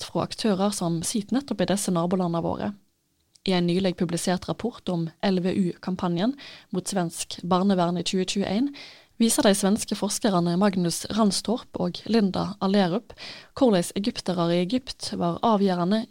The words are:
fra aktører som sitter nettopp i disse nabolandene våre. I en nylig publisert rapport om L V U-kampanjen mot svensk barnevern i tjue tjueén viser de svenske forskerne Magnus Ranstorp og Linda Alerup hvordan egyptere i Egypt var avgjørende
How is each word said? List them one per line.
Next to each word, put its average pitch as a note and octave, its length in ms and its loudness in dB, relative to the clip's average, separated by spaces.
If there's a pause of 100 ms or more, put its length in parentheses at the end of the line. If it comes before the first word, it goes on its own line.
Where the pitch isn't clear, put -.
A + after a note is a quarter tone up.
fra - 220 -4
aktører G3+ 480 0
som E3+ 260 -2
sitter A3 380 -2
nettopp B3 240 -2
i F3 80 2
disse G3 240 0
nabolandene E3+ 500 0
våre. - 220 -2 (840)
I F#3 80 2
en F3 80 2
nylig F3+ 320 0
publisert F3 480 -2
rapport - 480 -6
om E3 140 -2 (180)
L F#3+ 160 2
V F#3 140 0
U-kampanjen F#3 800 0 (340)
mot F3+ 160 -4
svensk - 560 -4
barnevern F3+ 560 2
i - 80 -4
tjue F#3 240 0
tjueén G#3+ 400 0 (480)
viser A3+ 300 4
de G3 100 6
svenske G3+ 400 0
forskerne F3+ 600 0
Magnus F#3 420 0 (160)
Ranstorp G#3+ 640 0
og F3 240 -4
Linda F#3+ 560 0
Alerup F#3+ 560 0 (400)
hvordan G3+ 400 4
egyptere F3+ 560 0
i F3 140 4
Egypt - 500 -4
var F3 240 -2
avgjørende G3 680 2